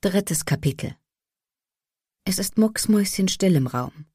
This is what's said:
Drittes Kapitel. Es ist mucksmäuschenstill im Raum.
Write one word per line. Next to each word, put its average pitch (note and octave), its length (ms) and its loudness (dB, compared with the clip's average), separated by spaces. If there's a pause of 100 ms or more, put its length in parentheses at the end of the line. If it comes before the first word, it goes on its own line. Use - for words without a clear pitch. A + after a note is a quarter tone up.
Drittes F#3+ 440 0
Kapitel. - 520 -2 (1300)
Es F#3+ 140 -2
ist G#3 200 -4
mucksmäuschenstill G3+ 960 2
im C3 100 2
Raum. B2+ 480 -6